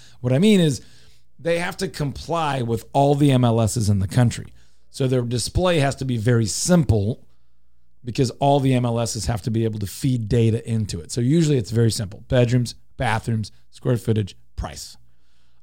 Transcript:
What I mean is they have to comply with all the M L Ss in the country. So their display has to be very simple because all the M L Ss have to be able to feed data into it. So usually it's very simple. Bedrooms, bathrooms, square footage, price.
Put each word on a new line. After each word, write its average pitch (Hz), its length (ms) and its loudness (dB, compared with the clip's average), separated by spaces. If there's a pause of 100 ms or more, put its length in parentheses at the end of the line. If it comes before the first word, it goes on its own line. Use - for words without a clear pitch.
(200)
What 123 140 0
I 139 40 2
mean 202 220 6
is 151 220 0 (560)
they 170 200 -2
have 175 200 -6
to 190 100 -6
comply 151 720 -4
with 113 320 -4
all 143 220 4
the 143 180 4
M 127 100 4
L 117 160 2
Ss 110 300 0
in 104 120 2
the 95 60 0
country. - 460 0 (380)
So 131 180 -4
their 127 140 0
display 151 560 0
has 139 180 0
to 135 80 -8
be 127 140 -2
very 117 260 2
simple 117 800 0 (800)
because 120 280 -2
all 143 280 2
the 131 140 2
M 123 100 2
L 117 160 -2
Ss 113 240 -6
have 120 180 -4
to 123 80 -6
be 113 140 0
able 110 140 -4
to 101 80 -6
feed 120 420 -4
data 113 320 2 (100)
into 107 300 -4
it. - 100 -16
So 120 120 -4
usually 151 340 2
it's 113 140 -4
very 113 200 2
simple. - 380 -6
Bedrooms, 123 460 2 (240)
bathrooms, 113 520 -2 (200)
square 127 260 -2
footage, 107 400 -2 (200)
price. - 420 -12 (640)